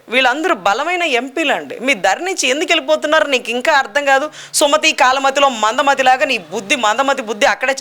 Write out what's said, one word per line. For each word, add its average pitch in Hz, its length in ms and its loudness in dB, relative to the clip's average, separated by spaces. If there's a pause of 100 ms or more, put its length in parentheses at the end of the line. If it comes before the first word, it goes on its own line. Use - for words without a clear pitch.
వీళ్ళందరూ 269 460 0
బలమైన 269 480 -2
ఎంపీలు 277 500 -2
అండి. 151 280 -6
మీ 262 140 0
దరి 196 300 0
నుంచి 359 240 -4
ఎందుకు 302 240 -2
వెళ్ళిపోతున్నారు 311 540 0
నీకు 247 240 -2
ఇంకా 247 220 -2
అర్థం 269 320 0
కాదు. 277 260 2 (240)
సుమతి, 302 380 2
కాలమతిలో 269 560 2
మందమతిలాగా 262 760 2
నీ 262 140 0
బుద్ధి, 196 380 -4
మందమతి 254 460 0
బుద్ధి 220 240 -2
అక్కడే 262 340 0